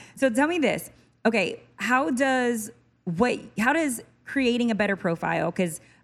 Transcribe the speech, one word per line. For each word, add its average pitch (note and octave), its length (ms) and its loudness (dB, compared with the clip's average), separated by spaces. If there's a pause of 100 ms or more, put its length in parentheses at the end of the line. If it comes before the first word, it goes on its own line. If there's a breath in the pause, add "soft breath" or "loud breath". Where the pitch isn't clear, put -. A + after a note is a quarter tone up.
(160 loud breath)
So C4+ 140 2
tell C4 180 2
me F4 120 0
this. G3+ 300 -2 (360 soft breath)
Okay, A3 360 0 (140)
how B3+ 360 0
does B3 600 0 (320)
what, F#3 360 0 (200)
how B3 140 4
does D4+ 280 0 (240)
creating A#3+ 460 0
a G#3+ 40 -2
better G3+ 200 0
profile, E3+ 560 -2
'cause E3+ 300 -2 (220 soft breath)